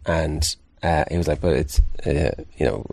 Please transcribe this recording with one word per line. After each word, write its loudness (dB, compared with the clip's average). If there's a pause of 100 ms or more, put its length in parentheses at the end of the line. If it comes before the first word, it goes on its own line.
and, 0 (280)
uh, 2
he 0
was 0
like, 0
"But 2
it's, 2 (240)
uh, 0 (260)
you 0
know, -2